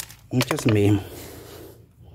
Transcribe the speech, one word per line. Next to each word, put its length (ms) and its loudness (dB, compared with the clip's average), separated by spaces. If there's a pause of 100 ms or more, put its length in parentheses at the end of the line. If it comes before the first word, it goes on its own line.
(320)
Muitas 340 0
mesmo. 360 4 (1120)